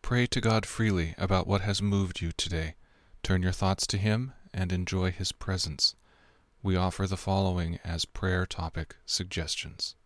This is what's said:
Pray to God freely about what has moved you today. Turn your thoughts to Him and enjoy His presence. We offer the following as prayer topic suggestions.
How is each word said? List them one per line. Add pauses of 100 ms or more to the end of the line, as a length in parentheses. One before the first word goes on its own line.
Pray
to
God
freely
about
what
has
moved
you
today. (480)
Turn
your
thoughts
to
Him (180)
and
enjoy
His
presence. (720)
We
offer
the
following
as
prayer
topic (100)
suggestions. (120)